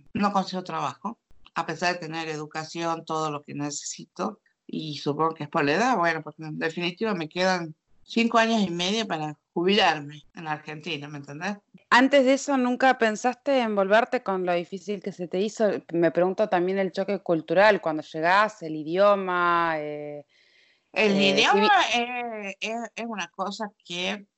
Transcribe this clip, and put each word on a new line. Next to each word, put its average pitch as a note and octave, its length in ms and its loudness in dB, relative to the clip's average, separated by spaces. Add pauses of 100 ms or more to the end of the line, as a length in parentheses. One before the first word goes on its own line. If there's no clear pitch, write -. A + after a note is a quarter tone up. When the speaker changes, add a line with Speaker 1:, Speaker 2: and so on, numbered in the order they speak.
(140)
Speaker 1:
no G3+ 180 0
consigo F#3 320 -2
trabajo, D#3+ 540 -6 (360)
a E3 120 -4
pesar F3+ 280 -2
de F3 60 -8
tener D#3+ 280 -8
educación, D#3+ 760 -6
todo D#3 260 -2
lo D3 120 -8
que C#3 120 -16
necesito, D3 840 -8 (260)
y D3+ 320 -8
supongo D#3 360 -2
que D3+ 100 -10
es C#3+ 60 -10
por D#3+ 140 0
la C#3+ 100 2
edad, A#3 220 2
bueno, E3 260 0
porque D#3 200 -16
en D#3 160 -8
definitiva F3 560 -4
me D#3+ 140 -4
quedan F3+ 460 -2 (280)
cinco A#3 360 2
años A3+ 280 4
y F3 40 -6
medio F#3+ 360 -2
para D#3 300 -6 (160)
jubilarme E3 720 2 (120)
en F3 100 -14
la D#3 80 -4
Argentina, D3+ 560 -8
¿me D3+ 100 -10
entendés? D3+ 380 -8 (340)
Speaker 2:
Antes C4+ 340 6
de C4 100 4
eso, C4+ 220 0
¿nunca B3+ 420 2
pensaste B3 640 0
en A3 140 0
volverte G#3 480 2
con F#3+ 220 -2
lo F3 80 0
difícil F3+ 500 -4
que G3 100 -6
se F3 160 -10
te F#3 120 -2
hizo? G#3 300 0 (220)
Me E3+ 180 4
pregunto F#3 380 2
también F#3 300 0
el F#3+ 140 -2
choque G3 280 -4
cultural, F3 600 4
cuando D#3 220 -4
llegás, F3+ 600 2
el D#3 140 -8
idioma, F3 1000 2
eh, D3 460 -8 (680)
Speaker 1:
El G#3 240 4
Speaker 2:
eh, G3 140 4
Speaker 1:
idioma C4+ 400 4 (200)
Speaker 2:
si A#3+ 100 0
vi- A#3+ 40 -2
Speaker 1:
es, A#3 560 -8
es, A3 360 -8
es A3+ 100 -8
una G3 220 -6
cosa G3+ 440 -8 (120)
que F#3+ 420 -6 (120)